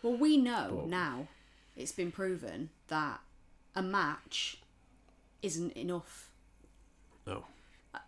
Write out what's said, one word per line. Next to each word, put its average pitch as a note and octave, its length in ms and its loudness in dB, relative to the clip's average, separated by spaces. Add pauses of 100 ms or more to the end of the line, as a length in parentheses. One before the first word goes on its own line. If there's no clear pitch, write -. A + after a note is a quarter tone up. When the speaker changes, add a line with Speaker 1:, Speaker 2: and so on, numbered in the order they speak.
Speaker 1:
Well, A#3+ 140 2
we D4+ 220 8
know A3+ 440 4
Speaker 2:
But D3+ 80 -2
Speaker 1:
now, D#3 380 0 (480)
it's - 160 -6
been F3 200 -2
proven, D#3+ 580 -4 (180)
that D3+ 320 0 (560)
a F#3+ 80 0
match F#3 720 0 (840)
isn't E3+ 320 -2
enough. - 560 -6 (960)
Speaker 2:
No. - 180 -6 (480)
Speaker 1:
Uh, - 140 -10